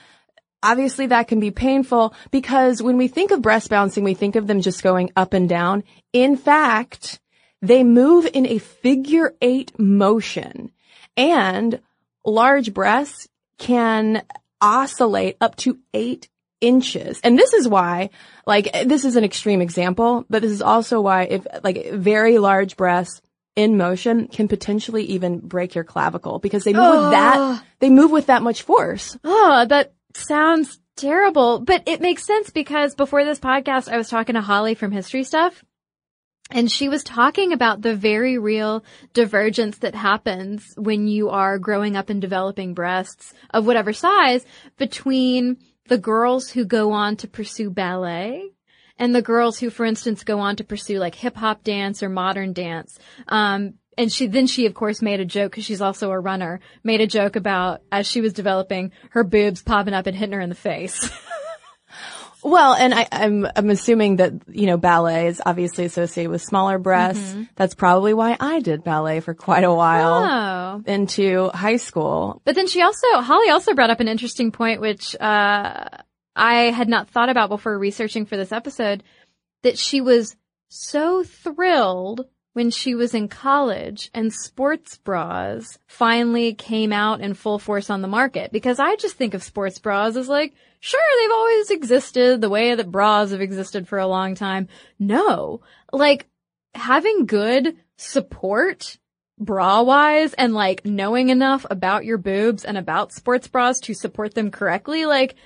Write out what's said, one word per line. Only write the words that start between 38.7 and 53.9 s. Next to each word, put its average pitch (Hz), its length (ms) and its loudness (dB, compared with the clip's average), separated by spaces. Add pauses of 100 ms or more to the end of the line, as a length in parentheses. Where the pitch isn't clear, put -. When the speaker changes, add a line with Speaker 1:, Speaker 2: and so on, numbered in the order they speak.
Speaker 2:
divergence 214 640 0
that 220 160 -6
happens 208 720 -4 (120)
when 208 300 -2
you 208 220 0
are 196 280 0
growing 202 380 -2
up 196 140 -6
and 202 120 -4
developing 190 520 -6
breasts 180 600 -6 (180)
of 220 140 0
whatever 214 280 2
size 302 520 2 (320)
between 254 800 -2 (300)
the 247 100 2
girls 240 520 0
who 247 160 -4
go 214 260 0
on 208 260 -2
to 214 100 -14
pursue 208 420 -10
ballet 185 800 -6 (480)
and 240 180 0
the 240 60 2
girls 233 380 0
who, 247 100 -6
for 226 160 -6
instance, 220 400 -4
go 208 140 -4
on 202 180 -4
to 214 80 -10
pursue, 202 340 -8
like, 175 160 -6
hip 240 220 -8
hop 214 260 -4
dance 202 400 -6
or 196 60 -4
modern 190 440 -4
dance. 170 460 -10 (300)
Um, 202 460 -2 (220)